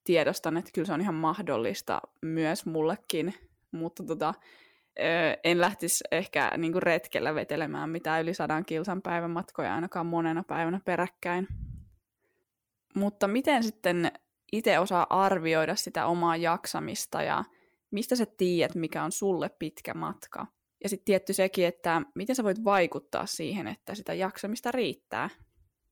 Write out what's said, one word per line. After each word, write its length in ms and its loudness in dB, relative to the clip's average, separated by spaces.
tiedostan, 540 4
että 160 -6
kyllä 120 0
se 80 -2
on 80 0
ihan 140 0
mahdollista 880 0
myös 440 0
mullekin. 680 -2
Mutta 320 -8
tota, 300 -2
ö, 40 0
en 180 4
lähtisi 500 0
ehkä 460 0
niinku 220 0
retkellä 560 0
vetelemään 540 -4
mitään 320 -2
yli 120 -2
sadan 320 -2
kilsan 360 -4
päivämatkoja 720 -4
ainakaan 300 -4
monena 380 0
päivänä 420 -2
peräkkäin. 600 -2
Mutta 320 2
miten 360 2
sitten 480 0
ite 280 4
osaa 300 2
arvioida 640 4
sitä 300 -2
omaa 300 2
jaksamista 840 -2
ja 220 0
mistä 240 0
sä 100 2
tiedät, 500 2
mikä 280 -4
on 80 -2
sulle 380 0
pitkä 340 -10
matka? 540 -8
Ja 60 -4
sit 160 -6
tietty 280 2
sekin, 320 2
että 360 0
miten 200 -2
sä 80 0
voit 200 0
vaikuttaa 600 2
siihen, 420 -4
että 280 -10
sitä 180 -6
jaksamista 580 -4
riittää. 580 -4